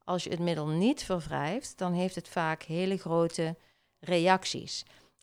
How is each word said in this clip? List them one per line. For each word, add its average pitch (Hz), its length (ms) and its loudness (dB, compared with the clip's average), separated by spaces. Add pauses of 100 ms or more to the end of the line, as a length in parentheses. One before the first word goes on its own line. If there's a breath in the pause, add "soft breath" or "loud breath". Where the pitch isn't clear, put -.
als 180 200 -2
je - 60 -6
het 170 80 -2
middel 165 280 0
niet 185 380 2
verwrijft, 156 760 -4
dan 180 140 -2
heeft 180 220 0
het 175 140 -8
vaak 160 340 -2
hele 185 340 -2
grote 165 600 0 (420 soft breath)
reacties. 175 840 2 (380 soft breath)